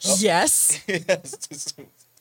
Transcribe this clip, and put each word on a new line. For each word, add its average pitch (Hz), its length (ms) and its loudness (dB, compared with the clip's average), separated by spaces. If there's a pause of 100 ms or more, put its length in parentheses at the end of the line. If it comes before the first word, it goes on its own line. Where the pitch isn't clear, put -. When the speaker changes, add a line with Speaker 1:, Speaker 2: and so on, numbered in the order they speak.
Speaker 1:
Oh. 190 140 4
Speaker 2:
Yes. 196 640 2
Speaker 1:
<laughs> - 40 -8
Yes. - 840 -4 (480)